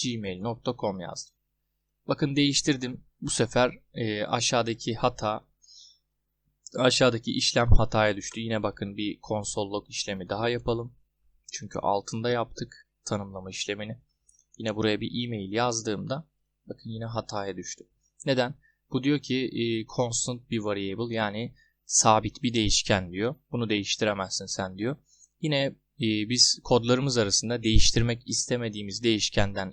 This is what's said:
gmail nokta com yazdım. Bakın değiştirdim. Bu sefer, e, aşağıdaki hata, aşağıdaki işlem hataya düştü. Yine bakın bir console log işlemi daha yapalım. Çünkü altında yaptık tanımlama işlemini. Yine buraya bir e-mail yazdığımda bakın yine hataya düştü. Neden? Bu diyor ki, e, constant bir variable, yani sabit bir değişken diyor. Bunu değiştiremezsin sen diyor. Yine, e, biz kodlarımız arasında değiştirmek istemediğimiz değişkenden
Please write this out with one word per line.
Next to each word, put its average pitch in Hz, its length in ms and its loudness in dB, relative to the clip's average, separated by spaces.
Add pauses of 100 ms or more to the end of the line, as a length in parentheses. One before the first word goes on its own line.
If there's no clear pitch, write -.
gmail 104 380 -6
nokta 117 380 -6
com 98 220 -4
yazdım. - 340 -12 (760)
Bakın 139 280 0
değiştirdim. 139 680 0 (160)
Bu 143 100 -4
sefer, 123 420 2 (220)
e, 107 300 -2
aşağıdaki 117 720 -2
hata, 113 520 -2 (1300)
aşağıdaki 127 540 2
işlem 120 360 2
hataya 107 480 8
düştü. - 240 -10
Yine 113 220 -4
bakın 101 340 -4
bir 104 320 -6
console 104 420 -4
log 101 200 -6
işlemi 95 380 -6
daha 107 200 -2
yapalım. 120 480 -2 (560)
Çünkü - 260 -10
altında 110 520 0
yaptık 117 580 -6 (160)
tanımlama 98 460 -6
işlemini. 104 500 -6 (580)
Yine 110 180 -4
buraya 107 240 2
bir 120 240 -4
e-mail 104 280 -6
yazdığımda 113 760 -2 (380)
bakın - 240 -12
yine 113 140 -8
hataya 104 520 -6
düştü. - 280 -12 (420)
Neden? 127 280 0 (360)
Bu 127 140 -2
diyor 143 140 2
ki, 131 340 -2
e, 113 320 -2 (120)
constant 120 540 -4
bir 120 80 0
variable, 104 560 -4
yani 110 400 -2 (300)
sabit 110 580 4
bir 123 120 0
değişken 104 580 2
diyor. 107 220 -2 (180)
Bunu 120 160 -2
değiştiremezsin 101 800 -2
sen 92 320 -6
diyor. 123 180 -4 (440)
Yine, 151 180 0 (420)
e, 107 280 0
biz - 360 2
kodlarımız 123 540 4
arasında 113 440 0
değiştirmek 117 680 6
istemediğimiz 107 720 -4
değişkenden 101 720 2